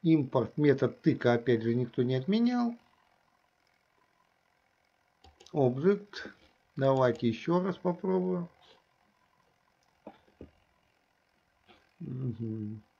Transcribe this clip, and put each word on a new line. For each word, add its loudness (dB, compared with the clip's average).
Импорт, 2
метод 2
тыка, 2
опять 2
же, 0
никто -2
не 0
отменял. 0
Object. -2
Давайте 2
ещё 0
раз -4
попробуем. -2
Мгм. -8